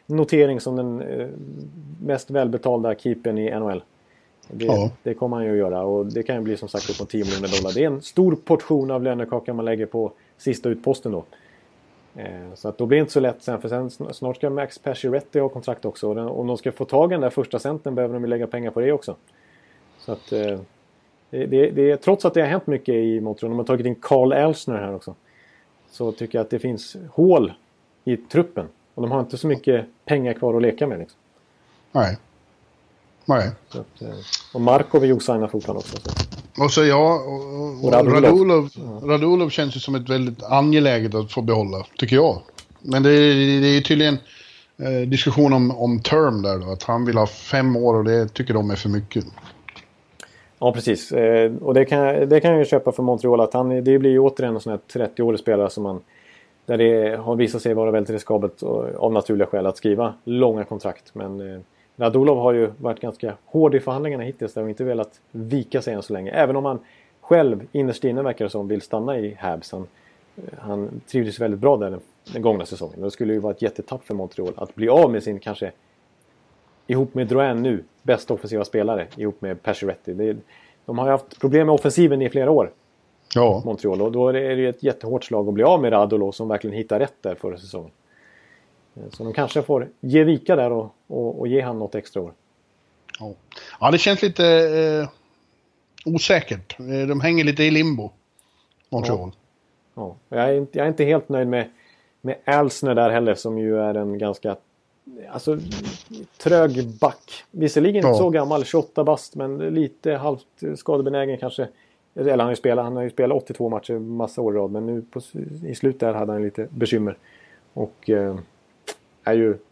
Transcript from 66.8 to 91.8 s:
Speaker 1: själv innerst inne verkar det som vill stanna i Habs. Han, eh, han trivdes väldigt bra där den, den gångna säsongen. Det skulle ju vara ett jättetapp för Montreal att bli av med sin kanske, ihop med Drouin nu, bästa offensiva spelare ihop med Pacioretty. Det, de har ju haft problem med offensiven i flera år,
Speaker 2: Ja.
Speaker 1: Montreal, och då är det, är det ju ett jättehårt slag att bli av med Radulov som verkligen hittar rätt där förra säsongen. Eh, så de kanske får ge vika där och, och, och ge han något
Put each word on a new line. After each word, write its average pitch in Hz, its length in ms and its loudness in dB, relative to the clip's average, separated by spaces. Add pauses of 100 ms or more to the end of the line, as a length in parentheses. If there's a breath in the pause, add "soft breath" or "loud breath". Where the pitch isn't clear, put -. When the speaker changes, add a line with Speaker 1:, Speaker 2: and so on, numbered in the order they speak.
Speaker 1:
själv 131 520 2
innerst 135 320 -2
inne 131 180 0
verkar 120 220 -4
det 98 60 -4
som 101 180 -8
vill 101 140 -4
stanna 120 360 -6
i 104 220 -8
Habs. 85 320 -8
Han, 92 140 -12 (500 soft breath)
eh, 190 60 -20 (160)
han 104 420 -8 (100)
trivdes 113 300 -2
väldigt 104 200 -2
bra 135 160 4
där 101 140 -4
den, 92 100 -12 (320)
den 117 100 -8
gångna 107 240 0
säsongen. 90 340 -12
Det 98 100 -6
skulle 110 220 -4
ju 110 60 0
vara 101 160 -4
ett - 80 -8
jättetapp 110 420 -6
för 107 100 -10
Montreal 92 420 -8
att - 180 -12
bli 110 140 -2
av 139 240 6
med 107 100 -4
sin 107 180 -8
kanske, 101 320 -10 (1120)
ihop 131 280 -2
med 127 120 -2
Drouin 123 360 0
nu, 117 220 -2 (180)
bästa 120 320 0
offensiva 104 300 -4
spelare 104 420 -2 (100)
ihop 107 240 -6
med 92 220 -8
Pacioretty. 95 520 -6
Det, 107 220 -4 (500 soft breath)
de 120 120 -8
har 131 80 -2
ju 139 60 2
haft - 280 -4
problem 147 260 4
med 151 80 6
offensiven 143 480 4
i 123 60 0
flera 135 220 0
år, 135 200 4 (640)
Speaker 2:
Ja. 110 300 4
Speaker 1:
Montreal, 98 380 -2
och 113 100 0
då 123 160 2
är 127 40 0
det, 131 80 0
är 131 160 -2
det 131 60 0
ju 127 60 2
ett 123 140 -6
jättehårt 123 420 -4
slag 104 240 -2
att 101 60 -2
bli 104 100 2
av 170 180 6
med 117 100 2
Radulov 104 400 2
som 113 160 -8
verkligen 104 280 -4
hittar 110 220 -4
rätt 139 220 -2
där 92 140 -6
förra 90 240 -10
säsongen. 90 320 -16 (1080 soft breath)
Eh, 107 120 -18
så - 140 -14
de 113 80 -8
kanske 143 300 -2
får 139 260 0 (120)
ge 143 240 4
vika 165 320 2
där 123 160 2
och, 110 220 -6 (120)
och, 120 340 -6
och 123 80 -4
ge 131 120 2
han 123 180 -6
något 104 160 -8